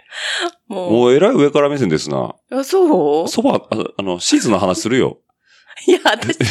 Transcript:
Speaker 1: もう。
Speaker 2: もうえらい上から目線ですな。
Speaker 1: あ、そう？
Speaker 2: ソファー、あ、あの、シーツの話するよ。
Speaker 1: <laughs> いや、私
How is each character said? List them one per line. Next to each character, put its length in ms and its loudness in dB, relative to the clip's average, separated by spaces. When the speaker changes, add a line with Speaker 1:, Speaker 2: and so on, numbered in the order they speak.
Speaker 1:
も 220 -8
う。 20 2
Speaker 2:
も 160 4
う 60 6
え 60 6
ら 120 4
い 40 0
上 160 2
か 100 2
ら 80 2
目 80 -4
線 120 0
で 80 0
す 120 -6
な。 260 -6
Speaker 1:
あ、 120 -4
そ 600 2
う？ 40 -6
Speaker 2:
ソ 140 -4
フ 80 2
ァ 100 2
ー、 300 -6
あ、 80 -20
あ 40 -8
の、 180 -4
シ 180 0
ー 40 2
ツ 80 -2
の 100 2
話 220 0
す 80 -4
る 80 0
よ。 220 0
Speaker 1:
<laughs> 360 -16
い 40 4
や、 120 4
私 340 -2